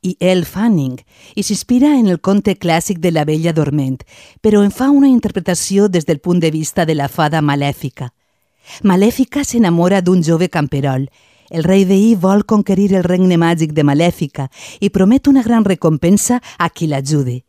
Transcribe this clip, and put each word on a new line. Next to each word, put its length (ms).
i 160
Elle 320
Fanning 480
i 100
s'inspira 540
en 100
el 80
conte 400
clàssic 400
de 160
La 160
Bella 240
Dorment, 480
però 240
en 80
fa 160
una 240
interpretació 720
des 240
del 80
punt 240
de 80
vista 400
de 80
la 160
fada 320
malèfica. 640
Malèfica 640
s'enamora 560
d'un 240
jove 240
camperol. 640
El 140
rei 240
veí 320
vol 240
conquerir 540
el 100
regne 320
màgic 320
de 160
Malèfica 600
i 80
promet 400
una 140
gran 180
recompensa 800
a 100
qui 220
l'ajude 460